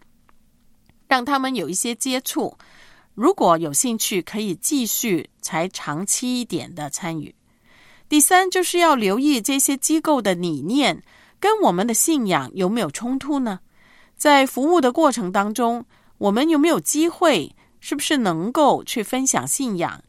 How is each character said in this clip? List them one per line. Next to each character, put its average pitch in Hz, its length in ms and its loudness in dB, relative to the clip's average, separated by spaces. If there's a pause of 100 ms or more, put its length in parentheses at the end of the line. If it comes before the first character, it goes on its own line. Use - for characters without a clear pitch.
(1080)
让 254 180 0
他 277 140 0
们 262 160 -4
有 170 140 -4
一 170 40 -6
些 233 220 -4
接 254 260 -4
触。 - 380 -6 (560)
如 285 180 2
果 180 240 4
有 160 160 -4
兴 233 240 -2
趣， 196 240 -2
可 214 200 -10
以 196 160 -4
继 269 280 -2
续 196 460 -2 (100)
才 165 280 -4
长 156 360 -8
期 247 360 -2
一 240 40 -6
点 170 300 -8
的 185 160 -10
参 165 300 -8
与。 - 120 -14 (760)
第 302 120 4
三， 370 300 4
就 370 100 0
是 349 180 0
要 320 180 4
留 214 240 0
意 285 200 2
这 269 160 -2
些 277 200 0
机 311 240 0
构 294 200 0
的 202 140 0
理 170 280 -4
念 214 380 0 (380)
跟 427 220 2
我 262 100 4
们 180 160 0
的 233 80 -2
信 285 320 0
仰 147 280 0
有 185 140 0
没 233 120 0
有 156 100 -2
冲 247 260 -6
突 277 220 -2
呢？ 220 220 -4 (540)
在 277 320 4
服 254 160 -4
务 339 180 4
的 247 120 2
过 311 180 4
程 185 220 -4
当 202 200 0
中， 240 320 -2 (340)
我 208 120 2
们 254 180 2
有 320 80 4
没 302 120 4
有 277 100 2
机 311 300 0
会， 277 480 0 (240)
是 - 160 -6
不 285 40 -6
是 302 180 0
能 190 340 0
够 240 320 4
去 - 180 -6
分 254 240 -2
享 135 220 0
信 226 300 -4
仰， 139 300 -6